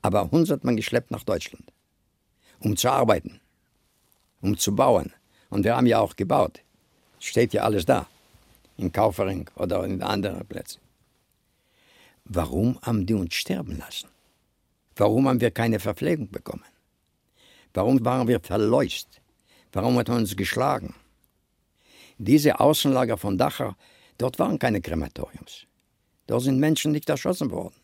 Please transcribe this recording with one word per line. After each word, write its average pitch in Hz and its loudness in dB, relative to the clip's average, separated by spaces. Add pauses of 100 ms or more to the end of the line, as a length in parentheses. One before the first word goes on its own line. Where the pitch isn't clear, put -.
Aber 98 2
uns 160 4
hat 135 -2
man 120 0
geschleppt 120 -2
nach 110 -10
Deutschland, - -6 (840)
um 101 -2
zu 127 0
arbeiten, 120 2 (1000)
um 98 0
zu 101 0
bauen. 117 4 (360)
Und 101 -2
wir 113 2
haben 127 4
ja 110 4
auch 104 -2
gebaut. - 0 (560)
Steht - 0
ja - 0
alles 104 0
da, 85 2 (680)
in 90 -2
Kaufering 98 0
oder 92 -2
in 95 -6
anderen 98 -4
Plätzen. - -14 (1400)
Warum 90 -2
haben 107 -2
die 110 0
uns 90 -2
sterben 127 -6
lassen? - -14 (880)
Warum 110 4
haben 127 2
wir 120 2
keine 113 0
Verpflegung 139 -4
bekommen? - -12 (1120)
Warum 117 2
waren 127 0
wir 117 2
verleust? 110 0 (500)
Warum 120 0
hat 113 0
man 120 0
uns 95 -2
geschlagen? 120 -4 (1200)
Diese 143 4
Außenlager 131 4
von 101 -2
Dachau, 120 -2 (420)
dort 127 -4
waren 165 0
keine 107 0
Krematoriums. - -10 (580)
Dort 123 -2
sind 131 0
Menschen 156 2
nicht 151 -2
erschossen 151 -2
worden. - -8